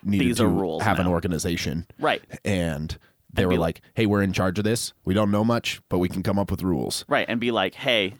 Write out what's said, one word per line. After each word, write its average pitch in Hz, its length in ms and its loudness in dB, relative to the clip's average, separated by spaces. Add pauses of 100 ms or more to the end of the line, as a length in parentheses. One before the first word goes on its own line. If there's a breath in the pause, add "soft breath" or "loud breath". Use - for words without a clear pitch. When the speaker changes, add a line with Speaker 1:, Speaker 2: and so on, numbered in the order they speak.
Speaker 1:
needed 101 240 2
Speaker 2:
"These 120 120 0
are 117 40 4
Speaker 1:
to 98 40 4
Speaker 2:
rules 85 360 0
Speaker 1:
have 104 160 2
an 90 60 2
Speaker 2:
now." 90 40 2
Speaker 1:
organization. 85 760 -2 (120)
Speaker 2:
Right. 143 240 -2 (220)
Speaker 1:
And 82 520 -2 (380 soft breath)
they 104 80 2
Speaker 2:
And 92 80 2
Speaker 1:
were 90 60 2
Speaker 2:
be - 20 2
Speaker 1:
like, 82 220 -2 (140)
"Hey, 113 120 2
we're 101 160 4
in 95 100 2
charge 92 260 0
of 104 60 0
this. 113 280 -2 (120)
We 92 80 0
don't 104 200 2
know 104 100 2
much, 117 460 0
but 92 100 0
we 92 100 2
can 95 140 -6
come 98 160 0
up 98 140 -2
with 85 100 -4
rules." 78 460 -2
Speaker 2:
Right, 127 200 0
and 117 120 -2
be 120 100 0
like, 95 240 0
"Hey, 110 460 0